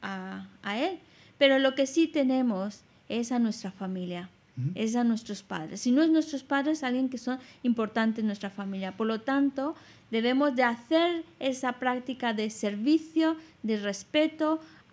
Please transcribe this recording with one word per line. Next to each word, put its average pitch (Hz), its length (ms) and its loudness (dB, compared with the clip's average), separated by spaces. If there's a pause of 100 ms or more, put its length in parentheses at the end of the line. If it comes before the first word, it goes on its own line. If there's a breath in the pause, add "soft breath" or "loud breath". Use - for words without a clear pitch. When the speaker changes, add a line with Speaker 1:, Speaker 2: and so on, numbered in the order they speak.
Speaker 1:
a, 190 460 -10 (160)
a 208 140 -4
él. 339 200 -2 (400 soft breath)
Pero 269 220 6
lo 269 160 2
que 277 100 2
sí 320 220 2
tenemos 254 760 0 (260 soft breath)
es 233 220 -2
a 247 80 0
nuestra 220 320 0
familia. 180 580 -8 (280)
Speaker 2:
Ujú. 131 200 -2
Speaker 1:
es 220 200 -2
a 240 80 2
nuestros 220 380 -2
padres. 175 380 -8
Si 247 100 0
no 277 120 6
es 330 80 4
nuestros 311 340 2
padres, 285 400 0
alguien 254 240 0
que 262 100 -6
son 254 200 -4 (240 loud breath)
importante 226 580 0
en 220 60 0
nuestra 202 240 -4
familia. 190 460 -8
Por 220 100 -2
lo 220 140 -2
tanto, 277 540 0 (360 loud breath)
debemos 254 440 2
de 254 80 2
hacer 320 640 2 (160)
esa 254 400 -2
práctica 254 540 -2
de 214 160 -2
servicio, 311 840 0 (260 loud breath)
de 214 180 0
respeto 311 800 0 (320 loud breath)